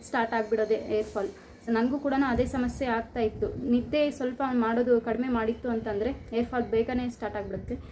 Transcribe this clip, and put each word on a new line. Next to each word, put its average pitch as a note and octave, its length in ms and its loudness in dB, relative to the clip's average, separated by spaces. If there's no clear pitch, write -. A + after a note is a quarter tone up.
start A#3 320 0
ಆಗಿಬಿಡೋದೆ G#3+ 420 2
ಹೇರ್ G#3+ 300 0
fall. G3+ 220 -4
So A#3 60 0
ನನಗೂ A#3+ 260 2
ಕೂಡ C#4 160 0
ಅದೇ B3 180 2
ಸಮಸ್ಯೆ B3+ 440 -2
ಆಗ್ತಾ A#3 320 -2
ಇತ್ತು. A3 500 -2
ನಿದ್ದೆ C#4 400 2
ಸ್ವಲ್ಪ B3+ 320 -4
ಮಾಡೋದು A#3 480 4
ಕಡಿಮೆ A#3 280 -2
ಮಾಡಿತ್ತು A#3 400 0
ಅಂತಂದರೆ A3 420 -2
ಹೇರ್ A#3 360 -2
ಫಾಲ್ B3 160 -2
ಬೇಗನೆ A#3+ 460 0
ಸ್ಟಾರ್ಟ್ G#3+ 280 -6
ಆಗಿಬಿಡುತ್ತೆ. G3 380 -6